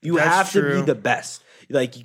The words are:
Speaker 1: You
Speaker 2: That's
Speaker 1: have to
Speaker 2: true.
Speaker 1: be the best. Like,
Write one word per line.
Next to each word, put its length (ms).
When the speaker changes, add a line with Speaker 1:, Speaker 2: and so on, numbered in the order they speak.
Speaker 1:
You 160
Speaker 2:
That's 180
Speaker 1:
have 160
to 80
Speaker 2:
true. 220
Speaker 1:
be 0
the 140
best. 460
Like, 240